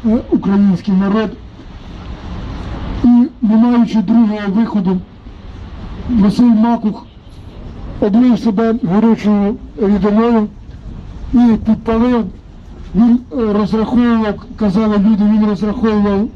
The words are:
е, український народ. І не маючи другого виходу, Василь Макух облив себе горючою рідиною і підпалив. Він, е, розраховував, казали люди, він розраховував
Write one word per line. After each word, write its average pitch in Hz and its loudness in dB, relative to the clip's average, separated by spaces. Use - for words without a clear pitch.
е, 226 2
український 196 2
народ. 196 0
І 254 6
не 220 2
маючи 233 2
другого 208 2
виходу, 190 0
Василь 214 2
Макух 226 2
облив 226 4
себе 226 0
горючою 208 2
рідиною 214 2
і 262 4
підпалив. 226 0
Він, 240 4
е, 220 -2
розраховував, 220 0
казали 208 0
люди, 202 2
він 214 2
розраховував 208 0